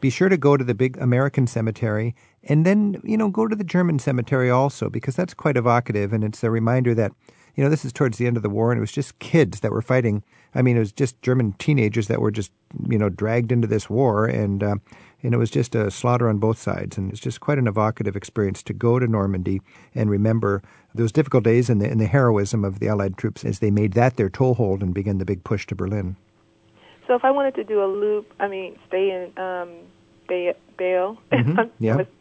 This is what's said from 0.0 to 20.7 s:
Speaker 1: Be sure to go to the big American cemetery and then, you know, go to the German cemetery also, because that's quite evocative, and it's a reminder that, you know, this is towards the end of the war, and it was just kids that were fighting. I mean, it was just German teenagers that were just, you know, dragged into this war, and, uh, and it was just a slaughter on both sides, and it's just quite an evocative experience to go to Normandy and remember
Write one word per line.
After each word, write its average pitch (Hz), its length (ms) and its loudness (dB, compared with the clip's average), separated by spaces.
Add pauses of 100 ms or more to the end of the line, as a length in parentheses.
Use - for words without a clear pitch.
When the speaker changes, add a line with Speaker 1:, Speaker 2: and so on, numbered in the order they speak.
Speaker 1:
Be 135 100 0
sure 180 180 2
to 190 80 4
go 143 200 4
to 131 80 2
the 120 100 0
big 127 240 0
American 131 480 2
cemetery 110 680 -2 (300)
and 156 220 4
then, 202 380 2
you 214 120 -2
know, 214 140 0
go 214 160 0
to 220 100 -2
the 208 80 -4
German 175 360 2
cemetery 127 500 0
also, 127 400 0
because 117 240 -6
that's 180 180 -4
quite 143 240 0
evocative, 117 560 2
and 110 120 0
it's 107 180 -6
a 113 80 0
reminder 120 420 2
that, 107 200 0 (420)
you 143 80 0
know, 139 80 4
this 151 140 -2
is 127 80 -6
towards 127 260 0
the 123 80 0
end 120 100 0
of 110 60 -4
the 107 80 -2
war, 113 220 2
and 117 60 0
it - 20 -2
was 107 100 -4
just - 300 -8
kids 139 400 2
that 107 100 -2
were 107 100 -2
fighting. 117 440 0 (280)
I - 80 -2
mean, 127 160 4
it 117 40 4
was 104 100 0
just - 320 -4
German 127 380 2
teenagers 117 480 0
that 117 120 -2
were 113 120 0
just, 104 180 -6 (380)
you 120 100 2
know, 104 100 2
dragged 110 440 -2
into 117 160 2
this 107 200 -2
war, 110 380 2
and, 104 340 0
uh, 104 140 0 (480)
and 123 120 0
it - 20 2
was 117 160 0
just 127 240 -2
a 107 120 0
slaughter 120 400 0
on 107 100 0
both 110 200 0
sides, 95 400 -6
and 98 140 -6
it's 110 80 -12
just 123 180 -8
quite 147 200 -2
an 123 100 2
evocative 104 480 -2
experience 101 480 -4
to - 80 -8
go 117 260 2
to 127 80 0
Normandy 98 540 0 (340)
and 110 160 0
remember 104 520 2 (340)